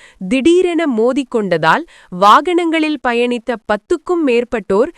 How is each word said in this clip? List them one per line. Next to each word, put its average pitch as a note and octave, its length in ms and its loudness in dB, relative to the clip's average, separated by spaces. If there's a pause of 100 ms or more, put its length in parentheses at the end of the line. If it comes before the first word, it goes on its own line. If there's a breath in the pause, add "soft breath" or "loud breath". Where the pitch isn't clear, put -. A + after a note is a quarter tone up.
(280 soft breath)
திடீரென E4 600 2
மோதிக்கொண்டதால் A3 960 0 (280 soft breath)
வாகனங்களில் D4+ 880 2
பயணித்த A#3+ 540 -4 (100)
பத்துக்கும் E4 560 -4
மேற்பட்டோர் A#3+ 760 0